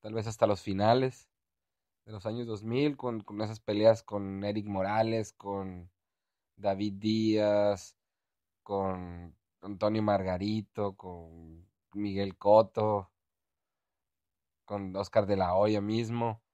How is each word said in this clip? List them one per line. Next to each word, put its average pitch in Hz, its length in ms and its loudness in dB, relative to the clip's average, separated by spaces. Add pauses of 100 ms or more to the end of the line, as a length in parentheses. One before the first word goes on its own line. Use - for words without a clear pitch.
tal 107 120 -10
vez 113 140 -2
hasta 110 200 2
los 101 140 0
finales 113 680 2 (760)
de 110 60 -16
los 104 140 -12
años 117 200 -4
dos 107 180 -8
mil, 135 340 0
con, 113 240 -6
con 104 200 -10
esas 110 200 -6
peleas 110 420 6
con 98 400 -6
Eric 104 240 -4
Morales, 107 640 0
con 95 580 -10 (680)
David 98 400 -2
Díaz, 107 1000 2 (640)
con 90 720 -6 (280)
Antonio 107 420 -2
Margarito, 101 920 -2
con 82 680 -18 (280)
Miguel 98 440 -4
Cotto, 104 720 4 (1600)
con 98 300 -8
Oscar 101 320 0
de 101 100 2
la 90 180 2
Hoya 104 260 4
mismo. 113 600 -2 (100)